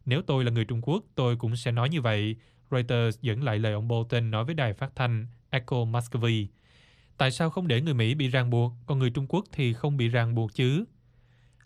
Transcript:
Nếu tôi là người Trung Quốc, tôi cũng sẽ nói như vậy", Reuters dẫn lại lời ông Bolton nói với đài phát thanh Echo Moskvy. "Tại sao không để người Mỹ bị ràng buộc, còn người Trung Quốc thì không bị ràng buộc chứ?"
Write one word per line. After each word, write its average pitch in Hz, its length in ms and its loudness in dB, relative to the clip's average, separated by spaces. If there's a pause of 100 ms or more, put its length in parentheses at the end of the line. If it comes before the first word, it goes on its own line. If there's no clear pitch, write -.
Nếu 127 180 0
tôi 131 220 2
là 120 60 0
người 117 140 0
Trung 117 180 -4
Quốc, - 220 -2 (100)
tôi 120 220 2
cũng 117 200 -4
sẽ 120 160 -4
nói 120 160 2
như 160 120 -2
vậy", 110 360 0 (340)
Reuters 120 500 0
dẫn 113 220 -2
lại 110 160 0
lời 110 140 0
ông 107 160 -4
Bolton 117 420 0
nói 110 140 -2
với 160 100 -4
đài 127 180 -2
phát 135 220 -8
thanh 117 320 -2 (240)
Echo 127 340 0
Moskvy. 113 640 0 (680)
"Tại 131 140 2
sao 165 200 0
không 180 180 -4
để 120 120 4
người 156 140 0
Mỹ 117 200 2
bị 135 140 0
ràng 123 220 2
buộc, 120 220 2 (140)
còn 139 120 0
người 127 120 2
Trung 135 180 -2
Quốc 170 240 0
thì 123 200 2
không 143 240 -2
bị 117 120 2
ràng 117 260 2
buộc 113 200 -2
chứ?" 139 300 2 (800)